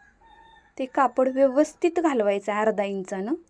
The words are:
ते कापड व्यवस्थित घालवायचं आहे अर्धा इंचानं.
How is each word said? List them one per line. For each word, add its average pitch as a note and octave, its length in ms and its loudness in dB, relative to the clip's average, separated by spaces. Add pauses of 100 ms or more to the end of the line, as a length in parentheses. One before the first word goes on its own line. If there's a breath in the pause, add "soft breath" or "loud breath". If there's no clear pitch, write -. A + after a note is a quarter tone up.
(800)
ते C4 60 -6
कापड C4 440 0
व्यवस्थित C#4 720 2
घालवायचं G#3+ 520 0
आहे G#3 100 -2
अर्धा G#3 220 0
इंचानं. G3 500 -6 (160)